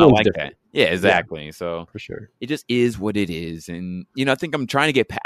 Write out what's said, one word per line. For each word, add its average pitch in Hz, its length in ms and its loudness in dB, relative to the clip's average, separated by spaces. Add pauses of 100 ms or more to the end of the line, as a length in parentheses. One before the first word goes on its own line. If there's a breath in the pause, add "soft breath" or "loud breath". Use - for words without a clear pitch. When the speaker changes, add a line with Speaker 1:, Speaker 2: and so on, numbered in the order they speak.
Speaker 1:
everyone's 151 140 8
Speaker 2:
like 107 100 4
Speaker 1:
different. 76 300 -2 (180)
Speaker 2:
that. 139 60 -4
Yeah, 147 80 4
Speaker 1:
Yeah. 80 60 0
Speaker 2:
exactly. 87 600 0
So 85 400 -8
Speaker 1:
For 104 60 -14
sure. - 320 -16 (100)
Speaker 2:
it 123 60 -10
just 143 220 -6
is 120 300 2
what 101 200 -2
it 98 120 0
is. 82 380 -10
And, 90 460 -10
you 131 100 -2
know, 135 80 4
I - 40 0
think 156 180 -6
I'm 139 120 -4
trying 139 220 0
to 151 60 2
get 120 140 2
pa-, - 180 -10